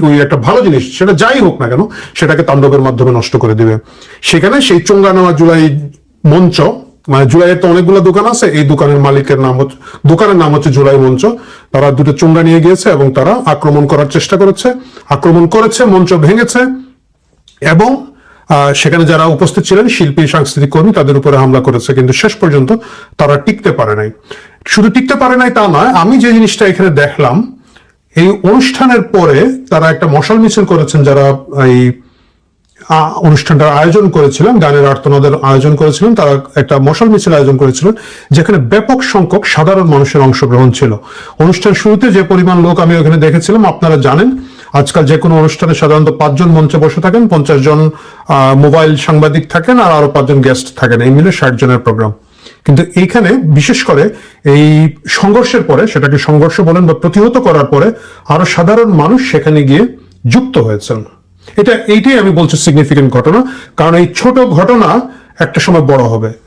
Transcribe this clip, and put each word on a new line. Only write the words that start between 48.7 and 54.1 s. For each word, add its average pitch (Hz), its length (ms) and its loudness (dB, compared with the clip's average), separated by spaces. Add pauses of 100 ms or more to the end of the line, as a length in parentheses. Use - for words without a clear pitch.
সাংবাদিক 151 540 -2
থাকেন, 247 300 0
আর 180 120 2
আরো 147 160 0
পাঁচজন 139 320 0
গেস্ট 131 260 0 (100)
থাকেন, 117 240 -2
এই 127 100 0
মিলে 156 220 2
ষাট 131 220 -2
জনের 123 240 0
প্রোগ্রাম। 113 340 -2 (520)
কিন্তু 131 180 2 (180)
এইখানে 185 360 0
বিশেষ 151 480 0
করে 151 200 0 (400)